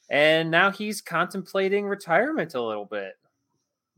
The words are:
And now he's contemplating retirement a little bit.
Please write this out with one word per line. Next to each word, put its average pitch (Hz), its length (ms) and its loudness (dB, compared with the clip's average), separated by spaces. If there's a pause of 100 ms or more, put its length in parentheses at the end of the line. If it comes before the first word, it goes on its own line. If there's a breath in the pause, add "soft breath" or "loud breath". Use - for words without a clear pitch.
And 160 420 4
now 185 200 4
he's 208 280 -6
contemplating 190 840 -2
retirement 196 680 0
a 123 80 -2
little 107 240 -4
bit. 98 280 -8 (840)